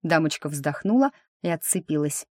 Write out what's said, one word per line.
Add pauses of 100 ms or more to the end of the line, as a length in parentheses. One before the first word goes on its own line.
дамочка
вздохнула (300)
и
отцепилась.